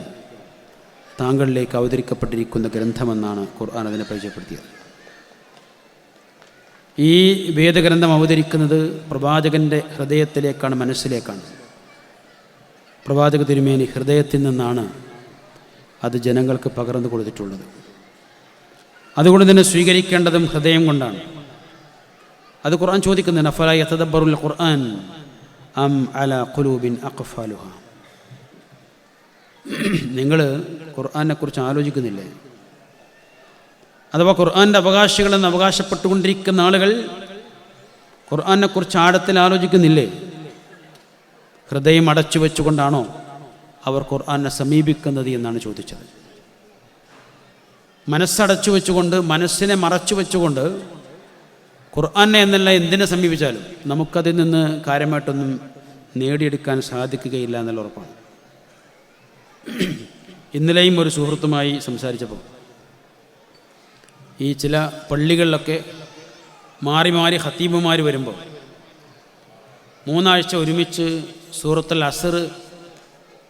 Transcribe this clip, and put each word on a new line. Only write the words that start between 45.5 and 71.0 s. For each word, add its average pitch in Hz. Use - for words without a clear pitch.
ചോദിച്ചത്. 101
മനസ്സടച്ചു 190
വെച്ചുകൊണ്ട്, 180
മനസ്സിനെ 180
മറച്ചു 175
വെച്ചുകൊണ്ട് 165
ഖുർആനെ 202
എന്നല്ല 190
എന്തിനെ 180
സമീപിച്ചാലും 151
നമുക്കതിൽ 160
നിന്ന് 160
കാര്യമായിട്ടൊന്നും 143
നേടിയെടുക്കാൻ 143
സാധിക്കുകയില്ല 127
എന്നുള്ള 113
ഉറപ്പാണ്. 101
ഇന്നലെയും 175
ഒരു 160
സുഹൃത്തുമായി 147
സംസാരിച്ചപ്പോൾ 117
ഈ 143
ചില 147
പള്ളികളിലൊക്കെ 156
മാറി 165
മാറി 170
ഖത്തീബുമാർ 170
വരുമ്പോൾ 131
മൂന്നാഴ്ച 180
ഒരുമിച്ച് 165